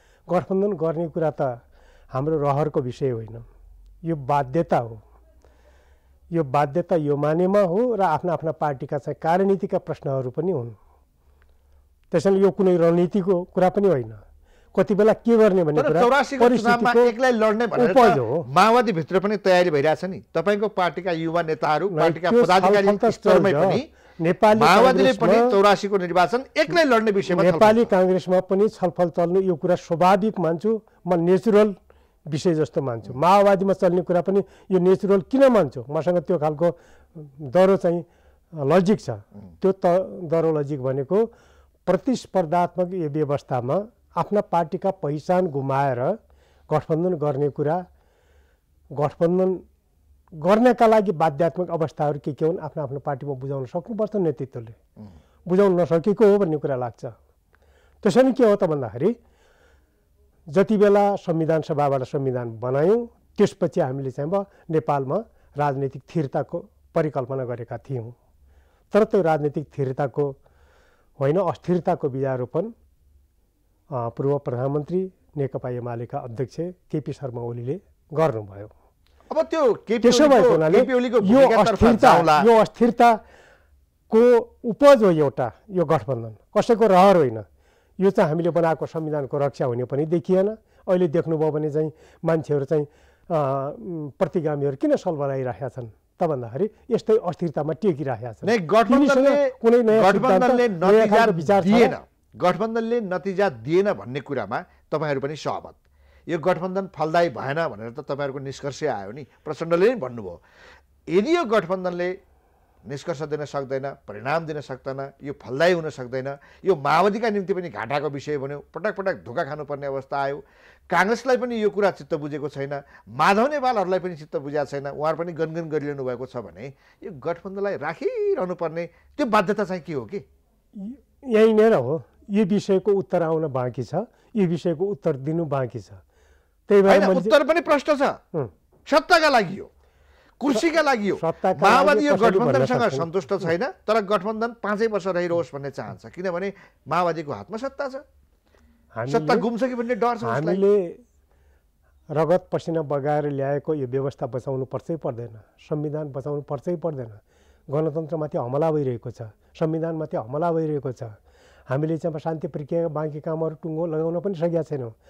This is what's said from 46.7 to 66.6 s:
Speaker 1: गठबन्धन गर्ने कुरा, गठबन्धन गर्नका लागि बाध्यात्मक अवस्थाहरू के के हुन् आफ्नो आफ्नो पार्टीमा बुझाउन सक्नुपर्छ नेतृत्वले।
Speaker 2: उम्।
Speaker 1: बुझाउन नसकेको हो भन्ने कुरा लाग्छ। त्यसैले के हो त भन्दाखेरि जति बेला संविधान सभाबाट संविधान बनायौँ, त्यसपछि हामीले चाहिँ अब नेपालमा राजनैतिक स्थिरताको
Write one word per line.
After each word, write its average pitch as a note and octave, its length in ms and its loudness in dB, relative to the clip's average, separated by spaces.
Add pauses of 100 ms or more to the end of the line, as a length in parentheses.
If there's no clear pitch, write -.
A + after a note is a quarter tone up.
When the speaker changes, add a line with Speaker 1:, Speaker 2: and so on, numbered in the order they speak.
Speaker 1:
गठबन्धन E3 420 -2
गर्ने D3 360 -2
कुरा, D#3 360 -4 (1040)
गठबन्धन F3 680 0 (760)
गर्नका A3 540 4
लागि G#3+ 240 4
बाध्यात्मक E3 580 -2
अवस्थाहरू D3+ 500 -4
के D3+ 140 -8
के D#3+ 120 -4
हुन् E3+ 140 -2
आफ्नो D#3 240 -10
आफ्नो C#3 160 -8
पार्टीमा C#3+ 340 -8
बुझाउन C3+ 320 -8
सक्नुपर्छ G#3 500 -6
नेतृत्वले। C3+ 580 -4 (240)
Speaker 2:
उम्। G#2+ 100 -20 (400)
Speaker 1:
बुझाउन F#3 340 4
नसकेको E3+ 440 2
हो G3+ 120 6
भन्ने E3 200 0
कुरा C#3 180 -4
लाग्छ। B2 300 -8 (960)
त्यसैले B3 300 4
के A#3+ 140 2
हो G#3 100 4
त G3+ 80 -2
भन्दाखेरि D3 520 -2 (1300)
जति G3 280 2
बेला G3+ 380 4
संविधान D#3+ 460 -2
सभाबाट C#3 420 -2
संविधान B2 560 -4
बनायौँ, D#3 480 0 (300)
त्यसपछि F#3 440 0
हामीले C3+ 300 -4
चाहिँ D3 200 -6
अब G3 140 -2 (240)
नेपालमा D3+ 540 -2 (340)
राजनैतिक C#3 520 -4
स्थिरताको - 560 -4 (300)